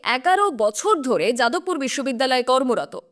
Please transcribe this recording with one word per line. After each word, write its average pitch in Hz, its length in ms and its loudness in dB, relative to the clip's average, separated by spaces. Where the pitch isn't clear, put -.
এগারো 370 280 2
বছর 226 320 0
ধরে 185 200 2
যাদবপুর 330 360 0
বিশ্ববিদ্যালয়ে 254 640 -2
কর্মরত 247 420 0